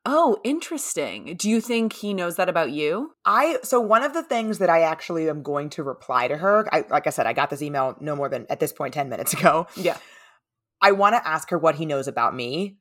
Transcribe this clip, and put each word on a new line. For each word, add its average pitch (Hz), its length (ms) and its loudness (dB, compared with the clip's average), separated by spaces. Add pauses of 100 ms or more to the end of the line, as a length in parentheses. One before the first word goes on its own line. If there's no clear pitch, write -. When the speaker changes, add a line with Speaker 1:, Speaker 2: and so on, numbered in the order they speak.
Speaker 1:
Oh, 294 360 4
interesting. 165 920 -6
Do 202 140 -2
you 226 100 4
think 226 320 -2
he 202 220 -6
knows 175 220 -4
that 185 120 2
about 165 220 0
you? 156 420 -2 (140)
Speaker 2:
I, 262 360 2
so - 160 2
one 220 240 4
of 285 120 -4
the 330 80 -2
things 220 380 -2
that 180 100 4
I 165 100 6
actually 160 480 0
am 151 140 -4
going 143 280 -4
to 156 120 -8
reply 127 440 -2
to 147 120 -2
her, 202 340 4
I, 160 160 2
like 147 180 2
I 151 40 2
said, 131 160 0
I 117 80 0
got 143 160 0
this 139 100 -8
email 139 400 -2
no 147 160 -4
more 139 140 -4
than, 120 180 -6
at - 120 -4
this 151 120 0
point, 131 220 -8
ten 139 160 -4
minutes - 240 -4
ago. 160 320 4 (100)
Speaker 1:
Yeah. 180 220 -2 (840)
Speaker 2:
I 202 120 6
wanna 202 320 4
ask 156 260 -4
her 180 80 0
what 156 160 2
he 160 120 -6
knows 139 220 -2
about 117 260 0
me. 143 460 -6